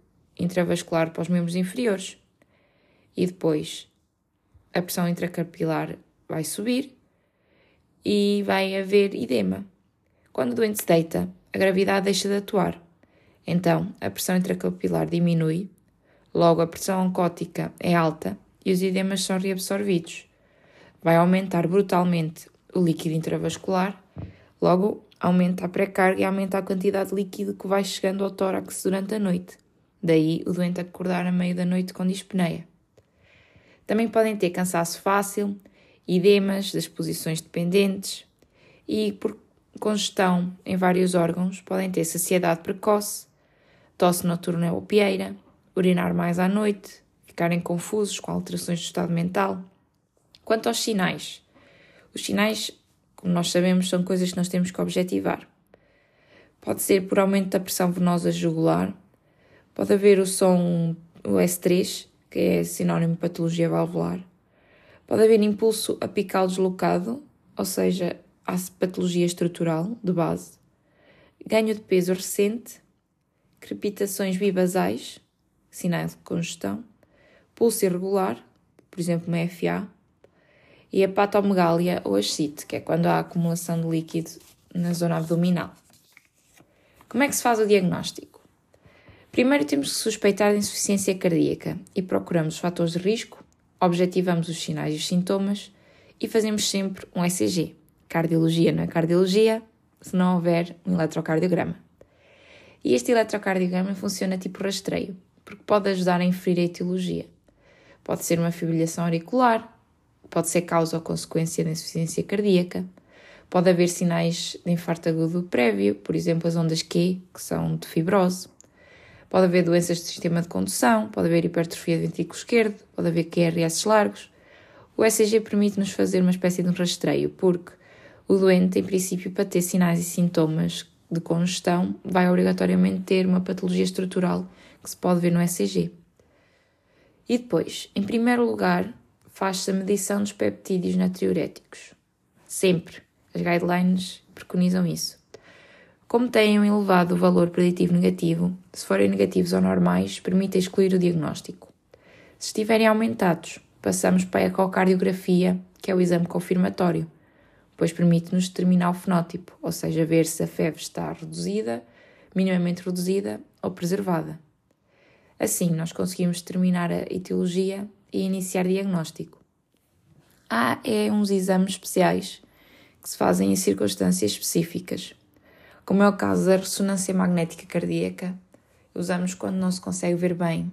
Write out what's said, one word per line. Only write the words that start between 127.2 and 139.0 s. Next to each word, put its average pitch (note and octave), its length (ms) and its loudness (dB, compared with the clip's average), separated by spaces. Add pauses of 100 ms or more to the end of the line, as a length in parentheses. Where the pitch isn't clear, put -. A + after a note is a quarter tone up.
porque F3 420 0 (560)
o G3 100 4
doente, F#3 420 4
em F#3+ 40 0
princípio, F#3 480 -2
para G3+ 140 0
ter F#3 160 0
sinais F3 380 2
e F3 40 -2
sintomas E3+ 880 0 (200)
de E3 120 -2
congestão, F3+ 800 0
vai F#3 260 2
obrigatoriamente F#3 760 2
ter F#3 220 2
uma F#3 140 2
patologia F#3 440 -2
estrutural F#3 640 -2 (380)
que - 60 -16
se - 80 -14
pode F3+ 240 2
ver F3 100 2
no E3+ 100 2
E F3 60 2
C G3+ 180 -2
G. F#3 260 -2 (1400)
E A#3+ 80 2
depois, - 580 -4
em G3+ 80 0
primeiro A#3 420 2
lugar, G#3 480 0 (360)